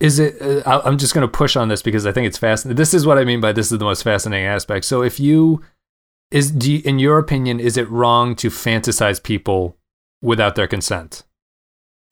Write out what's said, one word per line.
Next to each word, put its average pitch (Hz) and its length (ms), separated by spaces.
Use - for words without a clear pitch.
is 147 200
it, 147 200
uh, 139 260
I, 135 200
I'm 139 120
just 135 160
gonna 131 120
push 139 300
on 117 120
this 104 140
because 107 240
I 101 60
think 120 160
it's 92 100
fascinating. 113 380
This 156 180
is 151 120
what 147 120
I 135 60
mean 120 160
by 110 120
this 107 200
is 113 60
the 104 60
most 101 200
fascinating 101 420
aspect. 101 380
So 127 180
if 123 160
you, 156 460
is, 143 220
do 135 220
you, 147 100
in 139 160
your 147 180
opinion, 131 420
is 117 160
it 120 120
wrong 120 480
to 113 140
fantasize 110 720
people 95 540
without 110 320
their 98 140
consent? 90 560